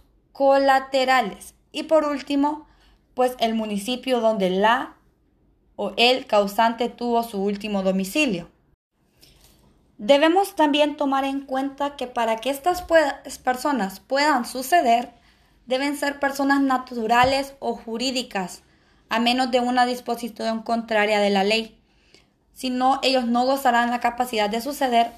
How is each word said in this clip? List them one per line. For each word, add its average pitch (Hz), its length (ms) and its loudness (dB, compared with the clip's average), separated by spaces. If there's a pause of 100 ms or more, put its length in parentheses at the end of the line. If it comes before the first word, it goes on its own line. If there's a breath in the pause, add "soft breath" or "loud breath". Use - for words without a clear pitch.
(320)
colaterales. 269 1200 2 (160)
Y 294 120 -8
por 302 240 2
último, 294 600 -2 (460 soft breath)
pues, 247 280 0
el 226 140 0
municipio 233 680 -4
donde 220 280 2
la 220 480 0 (800)
o 202 220 -6
el 240 280 2
causante 226 640 0
tuvo 233 360 -2
su 202 180 -6
último 202 400 -4
domicilio. 190 680 -2 (1500 soft breath)
Debemos 320 580 4
también 294 400 2
tomar 269 280 0
en 277 180 -4
cuenta 269 520 -6
que 254 120 -10
para 226 300 -2
que 226 120 -6
estas 359 320 -2
pueda-, 320 420 2 (220)
personas 254 560 -2
puedan 269 460 0
suceder, 262 680 2 (540 soft breath)
deben 277 300 -2
ser 285 240 -6
personas 277 400 0
naturales 254 1000 0
o 233 160 -4
jurídicas, 233 880 -6 (460 soft breath)
a 220 100 -2
menos 240 320 0
de 247 100 2
una 247 260 2
disposición 226 760 -6
contraria 214 580 0
de 202 100 2
la 196 140 2
ley. 220 340 -2 (720 soft breath)
Si - 180 -8
no, 262 320 0
ellos 262 240 0
no 240 180 0
gozarán 247 460 0
la 240 100 -4
capacidad 233 480 -2
de 226 120 -4
suceder 240 580 0